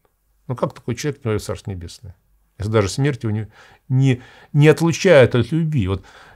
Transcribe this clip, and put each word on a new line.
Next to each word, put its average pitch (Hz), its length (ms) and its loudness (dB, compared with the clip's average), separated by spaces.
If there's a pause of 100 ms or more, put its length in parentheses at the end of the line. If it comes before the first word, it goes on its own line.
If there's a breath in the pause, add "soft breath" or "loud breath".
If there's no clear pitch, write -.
(460)
Ну, 131 80 -8
как 127 200 -6
такой - 200 -10
человек 143 300 -10
не 110 40 -4
войдёт 107 140 -4
в - 40 -14
Царство - 240 -10
Небесное, 87 440 -16 (440)
если 101 120 -8
даже 107 180 2
смерть 139 360 -4
его 107 80 -4
не, 107 160 -6 (400 soft breath)
не, 131 340 2 (300 loud breath)
не 151 160 6
отлучает 156 680 4
от 120 180 0
любви? 156 360 -2
Вот 95 160 -4 (320 loud breath)